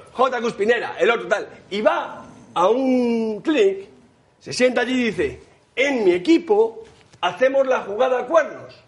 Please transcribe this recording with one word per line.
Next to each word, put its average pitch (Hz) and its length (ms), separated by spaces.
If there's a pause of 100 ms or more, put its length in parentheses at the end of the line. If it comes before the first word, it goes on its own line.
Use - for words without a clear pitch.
(120)
J. 247 280
Cuspinera, 226 580
el 180 120
otro - 180
tal. 196 180 (220)
Y 202 140
va 311 420 (300)
a 175 140
un 233 760
clinic, 214 460 (520)
se - 140
sienta 247 260
allí 247 140
y 254 100
dice, 151 380 (340)
"En 262 260
mi 185 100
equipo 220 720 (380)
hacemos 262 460
la 247 160
jugada 247 440
cuernos 247 480 (140)